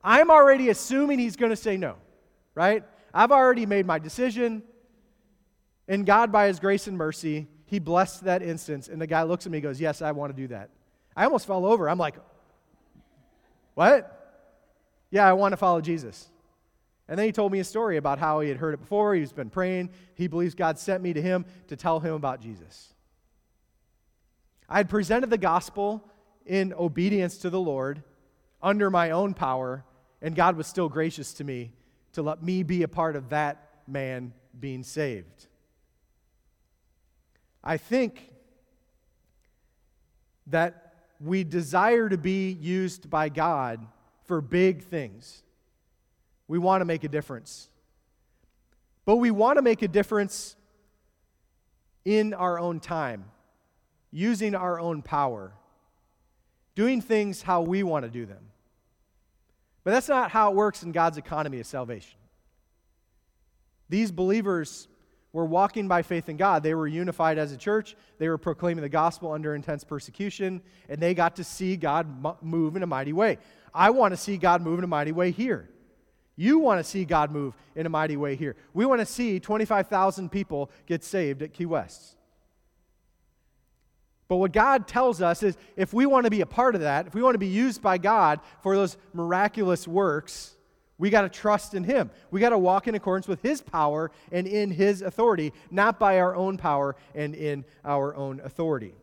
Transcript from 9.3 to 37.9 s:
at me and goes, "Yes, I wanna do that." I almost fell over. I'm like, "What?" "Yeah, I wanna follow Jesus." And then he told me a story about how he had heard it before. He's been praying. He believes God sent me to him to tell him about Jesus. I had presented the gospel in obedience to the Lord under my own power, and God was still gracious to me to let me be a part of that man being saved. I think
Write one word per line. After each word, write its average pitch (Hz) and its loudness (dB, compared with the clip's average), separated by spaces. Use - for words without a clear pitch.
at 180 -8
me 156 -4
and 143 -6
goes, 135 -6
"Yes, 156 -4
I 151 -4
wanna 143 -8
do 135 -10
that." 107 -14
I 196 2
almost 254 0
fell 190 -2
over. 196 4
I'm 180 0
like, 151 -2
"What?" 208 6
"Yeah, 196 6
I 185 8
wanna 196 2
follow 175 2
Jesus." 151 -8
And 165 -6
then 208 0
he 220 0
told 202 0
me 196 -2
a 185 -4
story 214 -2
about 143 0
how 156 0
he 151 -2
had 131 -4
heard 156 -4
it 139 -10
before. 208 0
He's 147 -2
been 123 -10
praying. 185 -4
He 180 -4
believes 165 -4
God 160 -2
sent 185 -4
me 175 -4
to 151 -4
him 180 -2
to 143 -14
tell 165 -2
him 160 -4
about 135 -6
Jesus. 95 -20
I - -6
had 196 2
presented 214 0
the 226 2
gospel 202 -2
in 190 -2
obedience 175 0
to 180 -6
the 185 -2
Lord 143 -4
under 202 2
my 170 2
own 190 0
power, 131 -4
and 160 -6
God 175 4
was 156 -8
still 175 -2
gracious 156 -6
to 143 -12
me 123 -10
to 165 -8
let 156 -6
me 185 -2
be 175 0
a 151 -2
part 160 -2
of 131 -10
that 147 -4
man 131 -8
being 127 -10
saved. 117 -10
I 160 -4
think - -4